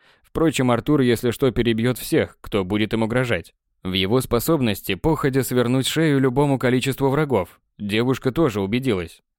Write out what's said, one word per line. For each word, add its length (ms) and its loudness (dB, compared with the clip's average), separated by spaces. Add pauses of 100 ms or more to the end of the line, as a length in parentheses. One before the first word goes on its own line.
(240)
Впрочем, 480 0
Артур, 300 2
если 300 2
что, 200 0
перебьет 460 0
всех, 420 0
кто 240 -2
будет 300 -2
им 100 0
угрожать. 500 -2 (300)
В 80 -6
его 300 0
способности 760 -2
походя 480 0
свернуть 440 0
шею 340 2
любому 360 2
количеству 520 0
врагов 500 -2 (180)
девушка 540 -2
тоже 300 0
убедилась. 600 -2 (180)